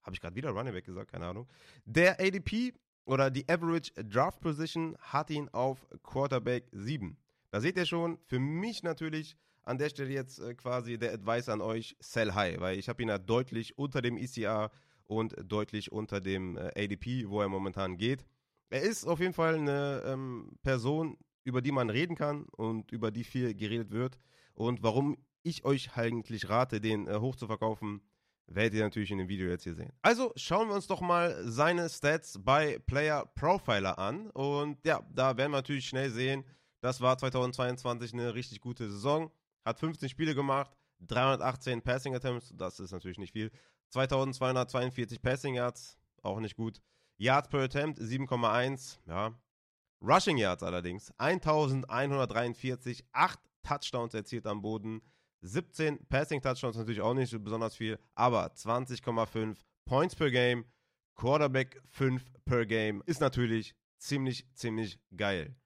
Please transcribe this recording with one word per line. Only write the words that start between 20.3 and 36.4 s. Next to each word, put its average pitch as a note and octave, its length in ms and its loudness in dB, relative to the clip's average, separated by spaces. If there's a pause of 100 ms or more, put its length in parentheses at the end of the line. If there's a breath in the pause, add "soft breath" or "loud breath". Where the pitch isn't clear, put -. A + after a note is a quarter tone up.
Person, C#3 540 0 (260)
über B2+ 180 0
die C3+ 100 0
man B2+ 180 2
reden D#3 280 2
kann D3 260 -2 (140)
und A2 340 -2
über A2+ 200 -2
die A2+ 120 -6
viel B2 300 -2
geredet G#2 380 -4
wird. B2+ 280 -2 (340 soft breath)
Und B2 300 0
warum C3 340 4 (260)
ich E3 200 -4
euch C3 320 2
eigentlich A2+ 540 -2
rate, A#2+ 320 2
den, G#2+ 260 0
äh, G#2 120 0
hoch B2+ 180 -2
zu A#2+ 100 -8
verkaufen, G#2+ 540 -4 (460)
werdet G2+ 260 2
ihr A2 100 4
natürlich G#2 280 0
in G2+ 60 -2
dem F#2 120 -2
Video F#2+ 180 -2
jetzt F2 160 -2
hier E2+ 120 -6
sehen. E2 260 -10
Also A#3 340 4
schauen G3+ 320 0
wir G3+ 80 -2
uns G3 120 -4
doch F#3 120 -2
mal F3 460 2
seine D#3+ 440 2
Stats D3+ 480 0
bei C#3 420 4
Player D3 460 2 (100)
Profiler A2+ 640 2
an. D3 340 -4
Und C#3+ 540 -2
ja, D3+ 160 4 (120)
da C3 240 4
werden C#3+ 140 2
wir C#3+ 60 2
natürlich C3+ 300 -2
schnell C3 220 0
sehen, B2+ 340 0 (380 soft breath)